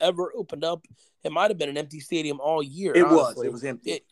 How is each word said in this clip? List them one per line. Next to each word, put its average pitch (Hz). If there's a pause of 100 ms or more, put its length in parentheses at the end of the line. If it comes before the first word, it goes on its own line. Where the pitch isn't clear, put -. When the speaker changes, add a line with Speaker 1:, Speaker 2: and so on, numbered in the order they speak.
Speaker 1:
ever 175
opened 160
up. 165 (380)
It 156
might 180
have 190
been 151
an 143
empty 151
stadium 151
all 151
year, 151
Speaker 2:
It 170
was. 151
Speaker 1:
honestly. 117
Speaker 2:
It -
was 120
empty. 131
Speaker 1:
It, 156